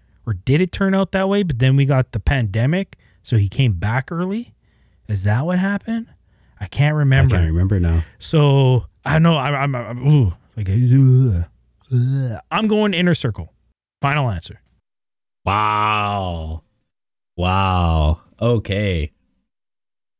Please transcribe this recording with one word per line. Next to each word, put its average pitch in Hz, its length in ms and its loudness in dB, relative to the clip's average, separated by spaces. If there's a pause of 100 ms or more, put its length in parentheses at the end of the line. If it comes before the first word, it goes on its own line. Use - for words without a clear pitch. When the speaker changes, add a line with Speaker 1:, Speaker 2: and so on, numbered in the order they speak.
(260)
Speaker 1:
Or 113 80 -4
did 131 260 0
it 185 120 0
turn 190 240 -2
out 190 160 -2
that 190 180 -2
way? 202 140 0
But 143 160 -4
then 131 160 2
we 139 100 2
got 131 280 0
the 107 60 -6
pandemic, 131 800 -2 (240)
so - 160 -2
he 101 100 2
came 120 260 0
back 107 380 -4
early. 185 440 -6 (520)
Is 101 160 -4
that 113 220 0
what 180 140 -2
happened? 202 480 -4 (520)
I 98 60 -8
can't 147 300 -2
remember. 135 400 2
Speaker 2:
I 90 60 2
can't 80 100 0
remember 95 280 0
now. 82 260 0 (120)
Speaker 1:
So, 139 720 2 (180)
I 156 140 0
know, 165 180 4
I'm, 139 380 -2
I'm, - 0 -
I'm, 123 320 -6
ooh, 135 260 4 (240)
like, 101 100 -6
ugh, 127 800 4 (480)
ugh. 127 560 -2
I'm 214 180 -2
going 214 260 2
Inner 175 200 2
Circle. 104 400 -4 (480)
Final 139 280 0
answer. - 320 -8 (840)
Speaker 2:
Wow. 101 1160 -2 (720)
Wow. 90 840 0 (180)
Okay. 101 720 -2 (1080)